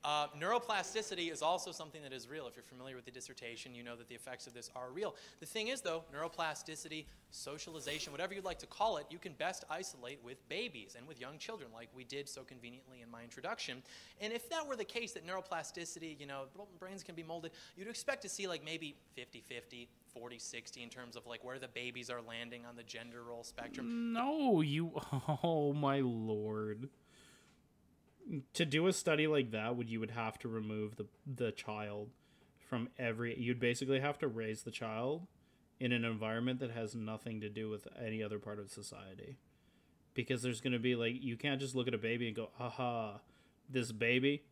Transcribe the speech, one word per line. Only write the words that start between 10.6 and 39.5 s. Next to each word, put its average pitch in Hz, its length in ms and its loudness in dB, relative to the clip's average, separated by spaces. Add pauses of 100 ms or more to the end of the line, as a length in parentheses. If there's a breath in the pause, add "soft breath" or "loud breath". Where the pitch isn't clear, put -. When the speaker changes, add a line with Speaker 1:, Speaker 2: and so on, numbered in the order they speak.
Speaker 1:
and 120 80 -14
with 151 140 -14
young 135 180 -8
children, 160 360 -8
like 117 220 -12
we 131 100 -12
did 139 240 -6
so 135 140 -8
conveniently 127 580 -16
in 117 100 -14
my 117 120 -12
introduction. 131 580 -6 (400 loud breath)
And 214 100 -2
if 233 180 -4
that 320 160 0
were 277 120 -2
the 214 80 -2
case, 233 280 -4
that 160 140 -10
neuroplasticity, 165 920 -4
you 143 60 -10
know, 139 180 -6 (360)
brains 185 240 -10
can 170 120 -10
be 165 80 -8
molded, 165 280 -6 (240 loud breath)
you'd 190 140 -8
expect 269 320 0
to 202 80 -8
see, 196 180 -2
like, 165 160 -2
maybe 156 320 -4 (200)
fifty 123 260 -12
fifty, 120 480 -10 (240)
forty 120 260 -10
sixty 117 420 -8
in 117 80 -10
terms 120 280 -10
of, 113 100 -12
like, 117 160 -8
where 127 160 -6
the 127 100 -8
babies 120 400 -6
are 123 120 -4
landing 117 440 -8
on 120 120 -14
the 120 60 -12
gender 117 400 -10
role 117 200 -8
spectrum. 233 680 -2
Speaker 2:
No, 254 480 6
you, 160 300 4 (200)
<laughs> 143 320 2
oh 156 300 6
my 139 280 6
lord. 107 880 2 (1600 loud breath)
To 165 100 4
do 156 220 6
a 190 80 8
study 156 320 6
like 143 260 6
that, 110 240 2
would, 120 140 0
you 113 100 0
would 110 120 -2
have 113 280 0
to - 80 -4
remove 107 500 0
the, 104 100 -4 (180)
the 123 260 2
child 104 580 -4 (500 soft breath)
from 123 300 -2 (100)
every, 117 400 2
you'd 123 200 4
basically 127 420 6
have 143 180 2
to 151 80 2
raise 110 340 0
the - 80 -6
child 120 560 0 (540 soft breath)
in 123 120 6
an 117 140 6
environment 113 540 2
that 131 100 0
has 113 240 -2
nothing 110 480 -2
to 104 80 -2
do 107 220 -2
with 104 160 -4 (120)
any 110 220 0
other 107 160 0
part 104 220 -4
of 101 100 -8
society. 95 680 -10 (760 soft breath)